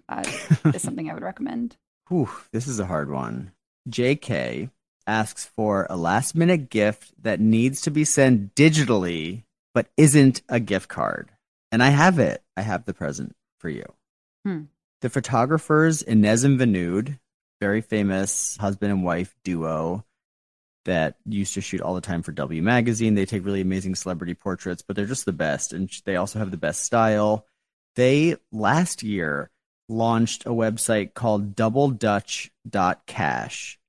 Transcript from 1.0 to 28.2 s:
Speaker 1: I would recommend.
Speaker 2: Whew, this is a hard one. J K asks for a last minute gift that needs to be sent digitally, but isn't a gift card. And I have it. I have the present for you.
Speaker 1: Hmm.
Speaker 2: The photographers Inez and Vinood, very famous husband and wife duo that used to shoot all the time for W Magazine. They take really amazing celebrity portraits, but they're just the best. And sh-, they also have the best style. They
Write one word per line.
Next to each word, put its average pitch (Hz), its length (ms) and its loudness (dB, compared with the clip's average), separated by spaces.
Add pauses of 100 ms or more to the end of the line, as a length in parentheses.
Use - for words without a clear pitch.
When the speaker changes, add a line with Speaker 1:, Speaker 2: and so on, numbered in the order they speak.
Speaker 1:
I - 40 -12
would - 100 -12
recommend. - 540 -8 (320)
Speaker 2:
Whew, 170 200 0 (220)
this 120 160 -4
is 117 120 -6
a 95 60 -2
hard 76 260 -4
one. 65 400 -8 (360)
J 123 280 0
K 71 540 -6 (360)
asks 110 400 -4
for 104 440 -2
a 92 60 -6
last 92 400 0
minute 165 340 2
gift 107 520 0
that 101 180 -2
needs 113 420 2
to 156 100 -4
be 151 120 0
sent 127 520 4
digitally, 110 880 2 (300)
but 120 220 0
isn't 139 540 8
a 120 100 2
gift 98 300 -2
card. 50 400 -6 (420)
And 117 120 4
I 135 60 8
have 160 300 6
it. 87 240 0 (140)
I 95 40 -6
have 110 240 -4
the 95 80 -6
present 71 420 -8 (240)
for 85 100 -10
you. 62 160 -10 (580)
Speaker 1:
Hmm. 170 200 -6 (380)
Speaker 2:
The 127 80 -4
photographers 151 920 2
Inez 110 420 4
and 135 160 4
Vinood, 107 600 0 (420)
very 104 200 0
famous 98 760 -2
husband 101 340 -2
and 95 120 0
wife 87 400 -4
duo 82 600 -4 (840)
that 82 400 0
used 101 280 -4
to 98 80 -6
shoot 92 200 -6
all 90 140 -4
the 87 60 -6
time 85 220 -6
for 80 80 -10
W 73 320 -6
Magazine. 113 500 2
They 98 120 2
take 98 200 -6
really 98 160 -2
amazing 92 340 -4
celebrity 87 380 -8
portraits, 90 480 -8
but - 140 -10
they're 101 100 -4
just 131 200 -8
the 87 80 -2
best. 76 400 -4
And 92 180 -6
sh-, - 140 -16
they 98 100 -2
also 98 240 -2
have 98 100 -4
the 92 80 -8
best 78 260 -4
style. 107 600 2 (500)
They 143 420 4 (160)